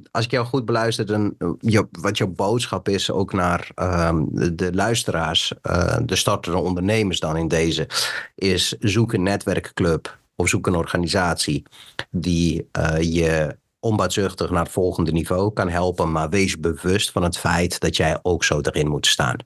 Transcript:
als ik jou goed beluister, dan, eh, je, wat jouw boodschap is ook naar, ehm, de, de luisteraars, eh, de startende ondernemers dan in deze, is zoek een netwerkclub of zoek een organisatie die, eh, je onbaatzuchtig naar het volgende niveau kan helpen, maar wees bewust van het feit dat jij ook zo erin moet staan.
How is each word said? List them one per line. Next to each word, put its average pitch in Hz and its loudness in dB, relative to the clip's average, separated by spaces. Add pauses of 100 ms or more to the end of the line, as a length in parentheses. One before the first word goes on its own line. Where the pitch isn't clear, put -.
(120)
als 113 0
ik 120 -6
jou 123 2
goed 123 -2
beluister, 113 0
dan, 104 0
eh, 87 -2 (100)
je, 107 4
wat 101 -2
jouw 107 2
boodschap 98 -2
is 98 0
ook 95 0
naar, 90 0
ehm, 85 2
de, 85 0
de 90 -2
luisteraars, 90 -2
eh, 85 0
de 90 -2
startende 92 0
ondernemers 92 0
dan 78 -2
in 82 0
deze, 78 0 (480)
is 92 0
zoek 113 2
een 95 2
netwerkclub 90 0 (180)
of 90 0
zoek - 0
een 95 2
organisatie 82 0 (480)
die, 85 0
eh, 80 0
je 80 0 (180)
onbaatzuchtig 95 0
naar 87 2
het 82 -6
volgende 87 0
niveau 90 0
kan 92 0
helpen, 87 0
maar 78 0
wees 92 0
bewust 85 0
van 92 0
het 85 0
feit 85 0
dat 82 -2
jij 82 2
ook 87 0
zo 76 0
erin 76 0
moet 73 0
staan. - 0 (100)